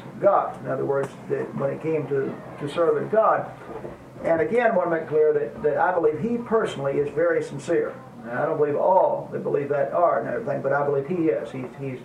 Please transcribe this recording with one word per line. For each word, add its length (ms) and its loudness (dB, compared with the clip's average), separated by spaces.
got. 400 2
In 80 -8
other 160 -2
words, 240 0
that 280 -2
when 140 -2
it 120 -6
came 260 -2
to, 240 0
to 80 -4
serving 400 2
God. 420 2
And 200 2
again, 280 4
I 60 2
want 140 2
to 60 2
make 120 -4
clear 240 6
that, 300 -2
that 160 2
I 140 4
believe 280 2
he 160 0
personally 600 0
is 160 0
very 280 2
sincere. 520 -2
Now, 160 -4
I 40 2
don't 120 0
believe 180 2
all 560 4
that 100 -4
believe 280 0
that 220 0
are 280 2
and 80 -4
everything, 340 -4
but 100 0
I 120 0
believe 240 0
he 200 0
is. 220 0
He's, 160 -8
he's, 240 -8